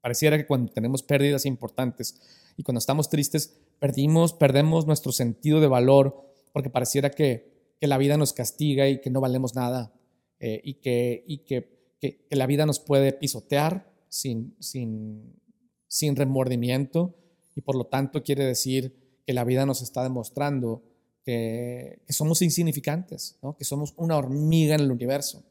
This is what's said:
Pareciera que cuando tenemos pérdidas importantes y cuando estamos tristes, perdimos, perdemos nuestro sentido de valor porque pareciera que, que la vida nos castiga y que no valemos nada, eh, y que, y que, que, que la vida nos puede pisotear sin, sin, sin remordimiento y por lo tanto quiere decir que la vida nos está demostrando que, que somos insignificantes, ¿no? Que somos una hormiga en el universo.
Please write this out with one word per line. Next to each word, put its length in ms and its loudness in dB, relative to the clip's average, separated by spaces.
Pareciera 360 2
que 80 0
cuando 260 0
tenemos 300 -2
pérdidas 440 2
importantes 720 -4
y 80 -12
cuando 140 -2
estamos 320 0
tristes, 480 -2
perdimos, 540 2
perdemos 520 4
nuestro 260 0
sentido 480 2
de 80 6
valor 480 6
porque 160 -4
pareciera 400 0
que, 420 0
que 80 0
la 100 2
vida 200 4
nos 160 2
castiga 540 0
y 140 0
que 80 -6
no 100 0
valemos 360 -2
nada, 360 -4
eh, 240 -6
y 120 -10
que, 520 -2
y 120 -10
que, 300 -6
que, 300 -8
que 60 -4
la 100 2
vida 220 2
nos 120 -2
puede 340 2
pisotear 800 -4
sin, 500 -8
sin, 760 -10
sin 280 -2
remordimiento 1000 -2
y 60 -8
por 140 -4
lo 120 -4
tanto 360 -2
quiere 220 0
decir 500 -2
que 80 -4
la 100 0
vida 220 2
nos 160 -2
está 220 -6
demostrando 800 -4
que, 800 -6
que 80 -8
somos 300 0
insignificantes, 1000 -4
¿no? 160 -12
Que 80 -14
somos 320 -6
una 200 0
hormiga 580 2
en 60 2
el 100 2
universo. 600 -4